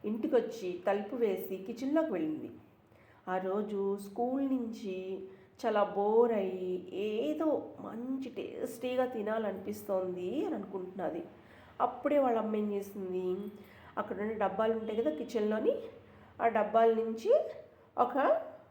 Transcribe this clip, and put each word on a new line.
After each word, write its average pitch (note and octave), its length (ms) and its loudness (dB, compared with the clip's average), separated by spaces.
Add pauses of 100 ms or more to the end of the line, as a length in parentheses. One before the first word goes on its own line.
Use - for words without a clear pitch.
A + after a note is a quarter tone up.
ఇంటికొచ్చి G#3+ 800 -2
తలుపు G#3 280 0
వేసి G3 420 0
కిచెన్లోకి C4+ 560 0
వెళ్ళింది. D#3 380 -2 (760)
ఆ F#3 100 0
రోజు G3 600 0
స్కూల్ B3+ 480 -2
నుంచి G3 760 -4 (460)
చాలా G#3 180 4
బోర్ A3 480 6
అయ్యి, F#3 640 -2
ఏదో C4+ 760 0 (120)
మంచి A#3+ 480 -6
టేస్టీగా - 760 -2
తినాలనిపిస్తోంది G#3 1400 -2
అని D#4+ 100 -2
అనుకుంటున్నది. F3+ 680 -6 (580)
అప్పుడే C#4+ 380 2
వాళ్ళ A#3+ 200 4
అమ్మ G#3+ 160 0
ఏం G#3 160 0
చేసింది, F#3+ 800 -4 (460)
అక్కడ G3+ 240 -4
ఉన్న A3 120 -2
డబ్బాలు G#3 400 2
ఉంటాయి A3 300 -2
కదా D4+ 120 0
కిచెన్లోని, A3 600 0 (680)
ఆ A#3 60 6
డబ్బాల A3+ 460 6
నుంచి A3+ 480 4 (560)
ఒక C#4+ 440 4 (300)